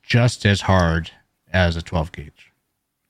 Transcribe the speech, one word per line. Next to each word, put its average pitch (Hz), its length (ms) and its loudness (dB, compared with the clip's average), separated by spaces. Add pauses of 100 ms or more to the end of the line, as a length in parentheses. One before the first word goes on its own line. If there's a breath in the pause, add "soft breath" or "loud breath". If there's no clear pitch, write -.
just - 420 0
as 101 160 2
hard 85 500 2 (400)
as 87 240 2
a 82 60 -8
twelve 82 320 -6
gauge. - 380 -20 (580)